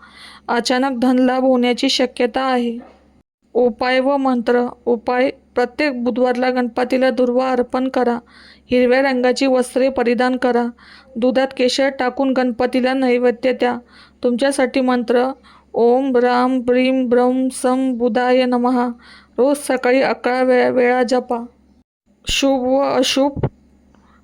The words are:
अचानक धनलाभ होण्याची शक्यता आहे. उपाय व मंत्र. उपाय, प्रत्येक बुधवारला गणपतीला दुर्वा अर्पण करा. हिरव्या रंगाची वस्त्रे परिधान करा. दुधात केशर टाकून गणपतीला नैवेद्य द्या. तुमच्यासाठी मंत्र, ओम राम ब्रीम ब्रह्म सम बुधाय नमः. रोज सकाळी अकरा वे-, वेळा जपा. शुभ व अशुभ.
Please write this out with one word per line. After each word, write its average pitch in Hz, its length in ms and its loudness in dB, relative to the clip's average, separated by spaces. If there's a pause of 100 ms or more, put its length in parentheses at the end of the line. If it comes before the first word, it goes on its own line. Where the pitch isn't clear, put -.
(480)
अचानक 254 500 -2
धनलाभ 254 440 2
होण्याची 247 460 2
शक्यता 254 520 -2
आहे. 247 380 -2 (760)
उपाय 247 460 0
व 277 160 0
मंत्र. 247 500 0 (200)
उपाय, 247 440 0 (240)
प्रत्येक 247 500 -2
बुधवारला 247 460 0
गणपतीला 254 600 0
दुर्वा 254 400 0
अर्पण 254 380 -2
करा. 240 300 -2 (520)
हिरव्या 247 320 4
रंगाची 254 440 0
वस्त्रे 254 420 0
परिधान 254 480 0
करा. 240 280 0 (520)
दुधात 254 400 0
केशर 269 420 0
टाकून 262 340 -2
गणपतीला 254 640 0
नैवेद्य 247 580 0
द्या. 247 240 -2 (480)
तुमच्यासाठी 262 560 0
मंत्र, 247 520 0 (400)
ओम 247 440 2
राम 247 440 2
ब्रीम 254 480 0
ब्रह्म 254 400 2
सम 262 440 -2
बुधाय 247 520 0
नमः. 247 440 0 (500)
रोज 277 180 2
सकाळी 254 460 0
अकरा 247 400 -2
वे-, 247 280 2
वेळा 247 380 2
जपा. 247 280 -2 (920)
शुभ 269 320 0
व 254 180 0
अशुभ. 277 680 0 (760)